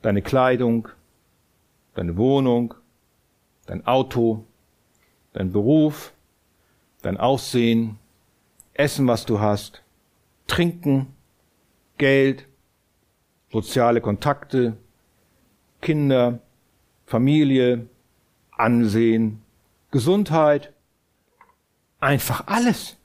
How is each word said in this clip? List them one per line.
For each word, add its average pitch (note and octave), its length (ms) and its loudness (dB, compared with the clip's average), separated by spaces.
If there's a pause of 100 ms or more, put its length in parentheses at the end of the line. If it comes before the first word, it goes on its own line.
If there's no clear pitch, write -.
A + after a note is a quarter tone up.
Deine G2+ 200 0
Kleidung, B2 640 0 (1040)
deine E2+ 220 -6
Wohnung, A#2+ 580 0 (920)
dein F2+ 200 -12
Auto, A#2 600 -2 (880)
dein F#2 180 -4
Beruf, C#3+ 640 0 (880)
dein F#2+ 160 -6
Aussehen, A#2 800 0 (760)
Essen, C#3+ 340 0
was A#2 180 0
du G#2+ 160 -2
hast, G#2 420 -4 (640)
Trinken, D3 600 -2 (920)
Geld, C3+ 500 2 (1040)
soziale A#2 480 0
Kontakte, A#2 800 -4 (1040)
Kinder, C3 580 0 (680)
Familie, B2+ 800 2 (680)
Ansehen, A2+ 920 2 (500)
Gesundheit, D3+ 800 0 (1300)
einfach C3+ 480 -2
alles. A#3 580 -2